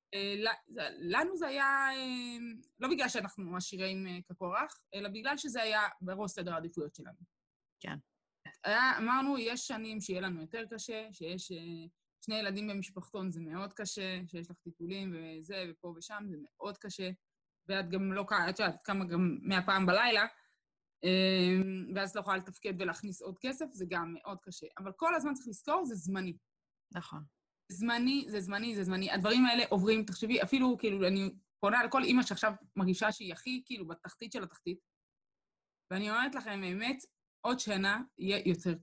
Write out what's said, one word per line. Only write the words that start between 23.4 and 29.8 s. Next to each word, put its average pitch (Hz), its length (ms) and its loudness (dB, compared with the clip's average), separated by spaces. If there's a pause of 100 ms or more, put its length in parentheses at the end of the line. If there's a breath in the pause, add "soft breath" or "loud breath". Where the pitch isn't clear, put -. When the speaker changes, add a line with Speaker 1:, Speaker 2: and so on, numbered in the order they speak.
Speaker 1:
כסף, 269 300 -4
זה 185 160 -8
גם 170 260 -4
מאוד 190 280 -10
קשה. 175 260 -14 (100)
אבל 190 180 -10
כל 330 200 2
הזמן 294 180 0
צריך 262 140 -10
לזכור, 302 380 -2
זה 233 100 -4
זמני. 185 420 -4 (540)
Speaker 2:
נכון. 160 320 -10 (480)
Speaker 1:
זמני, 240 560 2
זה 208 140 -2
זמני, 202 340 -2
זה 196 80 0
זמני. 185 280 0
הדברים 214 340 6
האלה 240 240 6
עוברים, 214 360 4